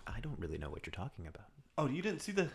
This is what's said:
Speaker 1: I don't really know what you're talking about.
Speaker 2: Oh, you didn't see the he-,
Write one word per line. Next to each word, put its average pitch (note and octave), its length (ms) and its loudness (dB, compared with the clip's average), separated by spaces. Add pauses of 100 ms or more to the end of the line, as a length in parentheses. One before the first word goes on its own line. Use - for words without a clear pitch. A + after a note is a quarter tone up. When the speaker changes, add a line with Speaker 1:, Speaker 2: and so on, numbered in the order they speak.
Speaker 1:
I - 140 -2
don't D3 180 -2
really D#2 200 0
know D2 120 -2
what D#2 160 -6
you're D#2+ 60 -6
talking F2+ 340 -4
about. - 200 -12 (300)
Speaker 2:
Oh, D3+ 100 6
you C#3+ 160 2
didn't G3 200 2
see G#3 100 -2
the F#3+ 120 6
he-, D3 100 2